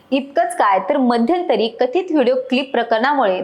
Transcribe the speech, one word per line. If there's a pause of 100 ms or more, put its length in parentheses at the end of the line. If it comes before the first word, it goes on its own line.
(100)
इतकंच
काय (100)
तर
मध्यंतरी (120)
कथित
व्हिडिओ (160)
क्लिप
प्रकरणामुळे